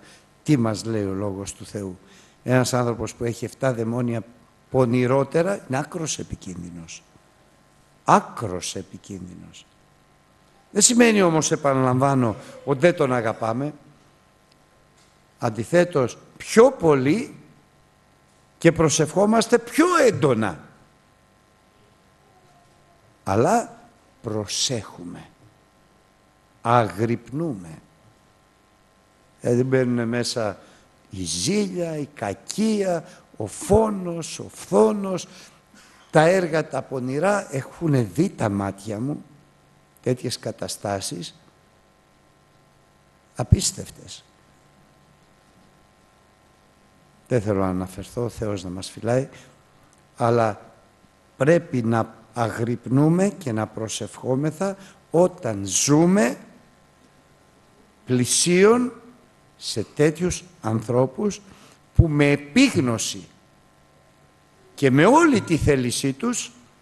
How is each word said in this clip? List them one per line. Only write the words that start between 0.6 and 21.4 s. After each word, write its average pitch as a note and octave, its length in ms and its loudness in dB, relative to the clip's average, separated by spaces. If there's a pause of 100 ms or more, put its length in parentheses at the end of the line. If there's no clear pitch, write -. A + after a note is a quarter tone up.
λέει A2 180 -2
ο F#2+ 100 -4
Λόγος G2 400 -8
του - 120 -20
Θεού. G2 320 -10 (460)
Ένας B2+ 300 2
άνθρωπος A#2 420 -4
που - 80 -10
έχει A#2 220 -6
εφτά C3 280 -4
δαιμόνια A#2 500 -4 (460)
πονηρότερα C3 840 0
είναι - 220 -6
άκρος D#3+ 420 -8
επικίνδυνος. E2+ 840 -14 (1000)
Άκρος A2+ 720 0
επικίνδυνος. F2+ 880 -16 (1080)
Δεν G3+ 100 0
σημαίνει A3+ 400 6
όμως, D#3+ 300 2
επαναλαμβάνω, C3 840 2 (300)
ότι C3+ 140 -2
δεν C3+ 160 4
τον C3+ 180 0
αγαπάμε. A#2 600 -4 (1700)
Αντιθέτως, B2 760 -2 (200)
πιο B3 340 4
πολύ D#3+ 640 0 (1200)
και D#3+ 140 4
προσευχόμαστε G3 840 2
πιο C#4 280 0 (200)
έντονα. C3 540 0 (2750)